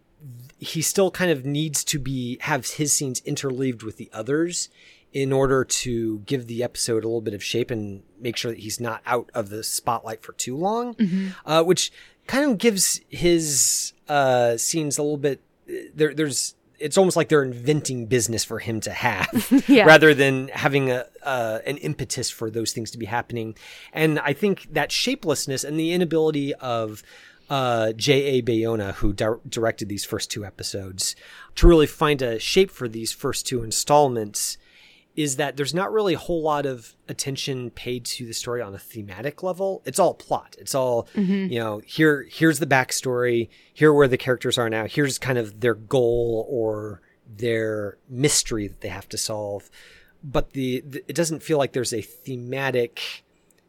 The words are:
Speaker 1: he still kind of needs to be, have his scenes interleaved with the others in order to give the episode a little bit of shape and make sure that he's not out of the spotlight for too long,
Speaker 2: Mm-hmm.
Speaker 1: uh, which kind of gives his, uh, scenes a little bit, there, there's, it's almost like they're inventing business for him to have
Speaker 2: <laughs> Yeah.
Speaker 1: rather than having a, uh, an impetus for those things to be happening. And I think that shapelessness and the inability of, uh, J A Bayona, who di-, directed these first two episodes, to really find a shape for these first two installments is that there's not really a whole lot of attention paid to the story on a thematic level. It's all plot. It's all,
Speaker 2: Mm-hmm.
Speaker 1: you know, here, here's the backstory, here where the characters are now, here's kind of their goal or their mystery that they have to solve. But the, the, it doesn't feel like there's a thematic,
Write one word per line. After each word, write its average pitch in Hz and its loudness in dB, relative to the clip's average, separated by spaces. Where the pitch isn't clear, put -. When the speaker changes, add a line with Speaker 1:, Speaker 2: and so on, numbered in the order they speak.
Speaker 1:
he - -6
still 185 2
kind 185 0
of 131 0
needs 147 -2
to 151 -2
be, 127 -4
have 143 -2
his 147 -2
scenes 131 -2
interleaved 131 -4
with 107 -12
the 110 -16
others 151 -2
in 135 -2
order 135 4
to 113 -4
give 120 -4
the 117 -4
episode 113 -2
a 113 -4
little 117 -2
bit 107 -6
of 95 -10
shape 120 -2
and 104 -8
make 120 -6
sure 120 -4
that 110 -12
he's 104 -8
not 113 -6
out 120 -2
of 110 -4
the 107 -8
spotlight 113 -4
for - -16
too - -8
long, 226 -4
Speaker 2:
Mm-hmm. 190 0
Speaker 1:
uh, 160 4
which 170 2
kind 277 2
of 220 2
gives 202 2
his, 160 0
uh, 127 4
scenes 147 -2
a 151 -2
little 147 -2
bit, 139 -2
there, 151 0
there's, 143 -2
it's 151 -2
almost 190 6
like 156 2
they're 147 6
inventing 127 -2
business 113 2
for 113 -8
him 113 -4
to 107 -8
have 117 -2
Speaker 2:
<laughs> - -2
Yeah. 240 10
Speaker 1:
rather 156 12
than 135 2
having 139 0
a, 123 -2
uh, 117 -2
an 143 -4
impetus 135 -6
for 113 -8
those 110 -4
things 113 -8
to - -14
be 113 -8
happening. 113 -6
And 156 2
I 143 -2
think 196 -2
that 147 0
shapelessness 147 -2
and 151 -6
the 160 -2
inability 156 0
of, 113 -6
uh, 120 2
J 135 2
A - 2
Bayona, 113 0
who 107 2
di-, 107 -2
directed 113 -2
these 101 -8
first - -6
two 104 -8
episodes, 95 -8
to 170 8
really 160 10
find 147 0
a 117 -2
shape 190 2
for 127 -6
these 110 -6
first - -4
two 120 -2
installments 117 0
is 147 -2
that 135 -2
there's 139 -4
not 196 -2
really 208 2
a - -2
whole 170 -4
lot 147 0
of 127 -8
attention 131 -6
paid 123 -8
to - -10
the 113 -12
story 120 -6
on 98 -10
a 95 -14
thematic 107 -10
level. 185 -4
It's 131 -2
all 165 4
plot. - -6
It's - -8
all, 123 0
Speaker 2:
Mm-hmm. 190 0
Speaker 1:
you 117 -2
know, 107 -4
here, 151 2
here's 160 4
the 147 -2
backstory, 123 0
here 151 6
where 143 8
the 127 2
characters 123 0
are 117 0
now, 110 -2
here's 139 0
kind 127 -2
of 107 -4
their 113 2
goal 117 2
or 107 -2
their 110 -2
mystery 123 0
that - -16
they 104 -8
have 95 -10
to 107 -10
solve. 104 -8
But 139 -4
the, 131 -4
the, 143 -14
it 135 -10
doesn't 160 -2
feel 156 0
like 131 0
there's 123 -2
a 110 -4
thematic, 127 -6